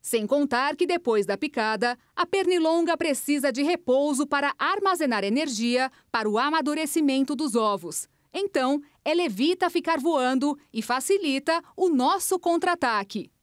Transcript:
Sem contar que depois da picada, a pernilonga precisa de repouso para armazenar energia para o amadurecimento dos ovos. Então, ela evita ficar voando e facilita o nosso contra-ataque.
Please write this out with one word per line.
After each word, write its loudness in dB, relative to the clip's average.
Sem -2
contar 0
que 0
depois 0
da -2
picada, -2
a -2
pernilonga 2
precisa 0
de -2
repouso 0
para 0
armazenar 0
energia 0
para 0
o 0
amadurecimento 0
dos -4
ovos. -2
Então, 0
ela 2
evita 0
ficar -2
voando 0
e -4
facilita 0
o 2
nosso 2
contra-ataque. -2